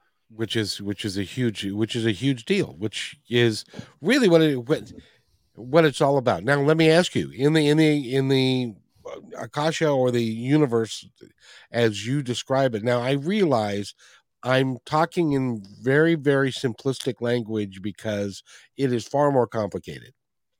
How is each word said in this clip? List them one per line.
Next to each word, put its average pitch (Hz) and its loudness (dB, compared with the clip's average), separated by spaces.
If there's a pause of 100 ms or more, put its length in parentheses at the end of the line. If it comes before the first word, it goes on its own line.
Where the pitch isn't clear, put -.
(300)
Which 113 -6
is, 104 -4
which 101 -6
is 98 -4
a 101 -2
huge, 113 -4
which 104 -4
is 113 -2
a 113 2
huge 120 -4
deal, 185 -2
which - -8 (120)
is 117 2 (380)
really 240 2
what 165 6
it, 151 2 (100)
what, 127 -2 (640)
what 135 2
it's 143 0
all 143 4
about. 113 0
Now, 139 2
let 147 4
me 160 6
ask 170 4
you, 73 -2
in 139 2
the, 151 4
in 151 4
the, 147 2
in 135 2
the, 131 0 (340)
uh, - -14
Akasha 151 -2
or 127 2
the 120 0
universe, 117 0 (640)
as 110 0
you 139 -2
describe 127 -2
it, 104 -6
now 123 0
I 127 -2
realize 139 -2 (480)
I'm 131 0
talking 160 0
in 127 -2 (180)
very, 151 2
very 139 0
simplistic 127 -6
language 110 -4
because 101 -6 (320)
it 131 0
is 120 -4
far 143 0
more 123 2
complicated 87 -8 (460)